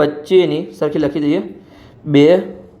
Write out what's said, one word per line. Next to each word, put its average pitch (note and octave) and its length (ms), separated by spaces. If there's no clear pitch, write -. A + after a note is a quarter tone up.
વચ્ચેની, D#3 680
સરખી D#3 260
લખી D3 220
દઈએ, D#3+ 140
બે C#3+ 220